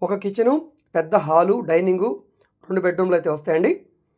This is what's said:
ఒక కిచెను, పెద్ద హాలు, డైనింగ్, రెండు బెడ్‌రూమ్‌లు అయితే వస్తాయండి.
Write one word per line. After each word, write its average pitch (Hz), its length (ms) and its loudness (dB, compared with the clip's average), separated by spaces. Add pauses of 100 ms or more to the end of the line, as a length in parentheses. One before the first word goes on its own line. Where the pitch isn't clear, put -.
ఒక 196 180 -4
కిచెను, 226 280 0 (440)
పెద్ద 160 160 -2 (160)
హాలు, 175 260 4 (160)
డైనింగ్, 185 360 2 (600)
రెండు 185 200 -4
బెడ్‌రూమ్‌లు 175 320 0
అయితే 170 160 -2
వస్తాయండి. 165 360 0 (460)